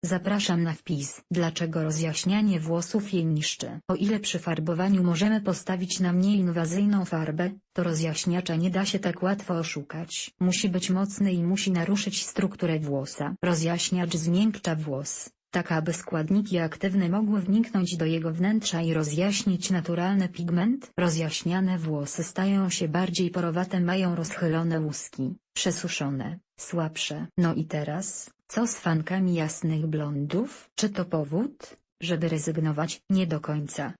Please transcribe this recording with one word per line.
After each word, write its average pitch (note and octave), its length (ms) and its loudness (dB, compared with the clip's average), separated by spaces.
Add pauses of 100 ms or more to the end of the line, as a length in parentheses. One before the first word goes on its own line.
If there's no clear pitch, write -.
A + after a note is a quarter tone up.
Zapraszam F#3 580 2
na E3 100 2
wpis. C#3+ 580 -6
Dlaczego E3 520 0
rozjaśnianie E3 760 2
włosów E3+ 520 -2
je E3+ 120 2
niszczy? D#3 560 -2 (100)
O F#3 40 2
ile G3+ 260 2
przy G#3 180 -4
farbowaniu E3+ 640 2
możemy F#3 380 4
postawić F#3 600 -2
na F3+ 120 2
mniej F#3+ 260 4
inwazyjną F3+ 680 2
farbę, D#3+ 460 0 (220)
to F#3 100 -2
rozjaśniacza E3+ 760 0
nie F3 140 2
da F#3 140 0
się G3+ 140 -2
tak F3 240 -2
łatwo G3 320 0
oszukać. D#3+ 760 -6 (100)
Musi F3+ 280 2
być F3+ 220 0
mocny G3 420 2
i F3 100 2
musi F#3+ 300 2
naruszyć F#3 540 0
strukturę F3+ 540 0
włosa. C#3+ 540 -2 (100)
Rozjaśniacz E3+ 720 0
zmiękcza F3 580 2
włos, D3 560 -6 (200)
tak F#3 220 -2
aby D#3+ 200 0
składniki F3+ 680 0
aktywne F3+ 500 0
mogły G#3 320 2
wniknąć F#3+ 560 2
do D#3+ 80 0
jego D#3+ 280 0
wnętrza F#3 500 0
i E3 120 2
rozjaśnić F3 760 0
naturalny F3 580 2
pigment. F3 680 0
Rozjaśniane F3 800 0
włosy D#3 460 -2
stają F#3+ 460 2
się E3+ 180 0
bardziej F3 420 0
porowate, F3+ 500 0
mają F3+ 340 2
rozchylone E3 680 0
łuski, D3+ 540 -4 (200)
przesuszone, D#3+ 840 -2 (220)
słabsze. D#3+ 680 -4 (120)
No E3 160 4
i D#3+ 100 -2
teraz, D3+ 680 -6 (180)
co A#3 180 0
z - 80 -2
fankami F3+ 600 0
jasnych D#3 520 0
blondów? D3+ 880 -4
Czy G#3+ 140 0
to G3+ 160 -2
powód, E3 720 -4 (260)
żeby E3 260 0
rezygnować? D#3 720 -2 (100)
Nie F#3+ 160 4
do D#3 140 0
końca. D3+ 600 -4